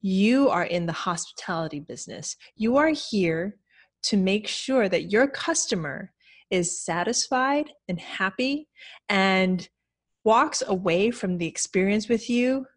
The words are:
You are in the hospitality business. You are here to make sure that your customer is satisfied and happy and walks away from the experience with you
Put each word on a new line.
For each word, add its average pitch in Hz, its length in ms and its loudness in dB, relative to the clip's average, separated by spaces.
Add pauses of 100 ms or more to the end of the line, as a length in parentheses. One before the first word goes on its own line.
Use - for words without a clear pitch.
You 214 480 4
are 175 140 0
in 170 240 -2
the 165 60 -4
hospitality 165 880 -6
business. - 560 -12 (180)
You 226 220 2
are 311 140 4
here 190 680 -2 (480)
to - 120 0
make 196 300 2
sure 254 420 0
that 175 220 -2
your 226 160 4
customer 190 840 -4 (380)
is 180 300 -2
satisfied 254 920 0 (160)
and 180 100 -4
happy 262 680 -2 (400)
and 190 600 2 (540)
walks 247 420 4
away 190 460 2
from 185 260 -4
the 170 120 -4
experience 196 600 0
with 226 220 0
you 254 340 2 (120)